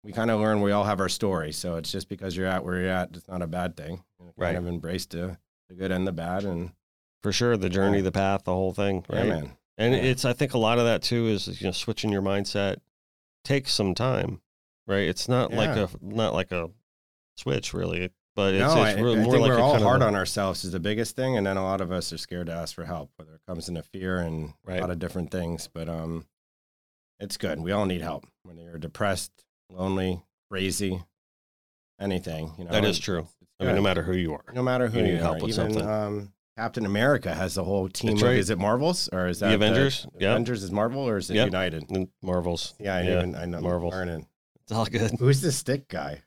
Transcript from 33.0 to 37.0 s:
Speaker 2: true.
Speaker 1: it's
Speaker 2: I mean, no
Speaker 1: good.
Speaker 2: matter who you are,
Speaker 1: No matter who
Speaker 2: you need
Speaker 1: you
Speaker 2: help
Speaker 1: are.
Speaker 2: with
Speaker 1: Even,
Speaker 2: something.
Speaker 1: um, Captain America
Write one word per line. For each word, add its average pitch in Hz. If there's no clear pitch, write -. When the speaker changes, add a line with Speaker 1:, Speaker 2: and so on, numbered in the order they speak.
Speaker 2:
true. 82
Speaker 1:
it's -
Speaker 2:
I 95
mean, 95
no 98
Speaker 1:
good. -
Speaker 2:
matter 90
who 90
you 85
are, 73
Speaker 1:
No 127
matter 127
who 113
Speaker 2:
you -
need 87
Speaker 1:
you 82
Speaker 2:
help 82
Speaker 1:
are. 87
Speaker 2:
with 110
Speaker 1:
Even, 107
Speaker 2:
something. 107
Speaker 1:
um, 104
Captain 110
America 104